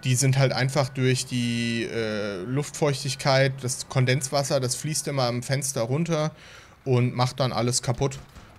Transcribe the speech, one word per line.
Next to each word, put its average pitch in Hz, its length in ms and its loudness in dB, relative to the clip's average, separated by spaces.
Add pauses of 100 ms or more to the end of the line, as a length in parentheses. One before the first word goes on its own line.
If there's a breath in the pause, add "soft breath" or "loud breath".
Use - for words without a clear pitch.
die 127 120 2
sind 135 220 4
halt 135 160 4
einfach 135 340 0
durch 127 380 0
die, 117 580 -2
äh, 104 600 -4
Luftfeuchtigkeit, 135 1080 0 (120)
das - 260 -6
Kondenswasser, 135 720 2
das 127 140 -2
fließt - 320 -4
immer 139 160 0
am 120 200 -2
Fenster 135 380 -2
runter 156 520 0 (520 loud breath)
und 123 300 2
macht 123 260 0
dann 123 100 2
alles 120 300 0
kaputt. 135 380 -2 (400 loud breath)